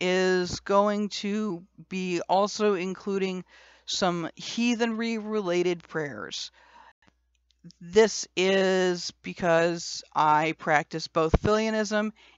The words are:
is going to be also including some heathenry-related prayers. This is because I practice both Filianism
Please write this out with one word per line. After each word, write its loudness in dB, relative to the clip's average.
is 0
going 0
to -6
be -4
also 0
including -4
some -2
heathenry-related -2
prayers. -8
This 4
is 2
because 0
I 2
practice 0
both 2
Filianism 0